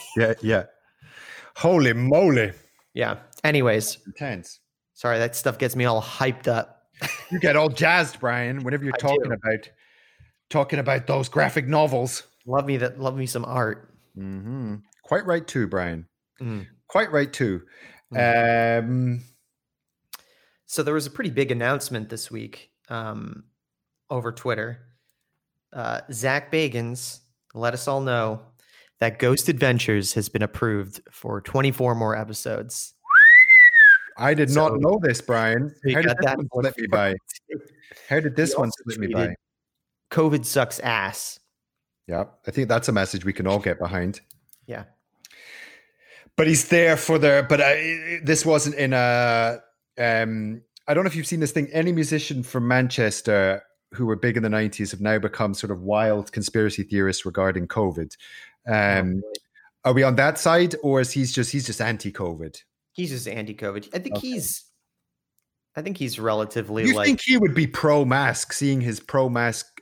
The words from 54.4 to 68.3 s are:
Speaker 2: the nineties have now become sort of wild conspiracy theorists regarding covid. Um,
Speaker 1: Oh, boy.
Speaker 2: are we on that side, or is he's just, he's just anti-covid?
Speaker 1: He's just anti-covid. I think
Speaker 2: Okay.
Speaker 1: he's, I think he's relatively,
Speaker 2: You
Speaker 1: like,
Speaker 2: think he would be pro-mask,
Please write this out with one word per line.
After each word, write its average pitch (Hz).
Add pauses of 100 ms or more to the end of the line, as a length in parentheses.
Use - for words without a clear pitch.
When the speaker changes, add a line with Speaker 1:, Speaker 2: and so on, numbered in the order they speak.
Speaker 2:
the 113
nineties 107
have 95
now 107
become 104
sort 101
of 92
wild 104
conspiracy 107
theorists 98
regarding 92
covid. 85 (500)
Um, 117
Speaker 1:
Oh, 95
boy. - (640)
Speaker 2:
are 131
we 131
on 131
that 147
side, 170
or 135
is 127
he's 131
just, 123
he's 139
just 107
anti-covid? 92 (300)
Speaker 1:
He's 180
just 123
anti-covid. 104
I 175
think 185
Speaker 2:
Okay. 254
Speaker 1:
he's, 226 (1120)
I 151
think 185
he's 131
relatively, 107
Speaker 2:
You 123
Speaker 1:
like, 104
Speaker 2:
think 269
he 254
would 185
be 156
pro-mask, 139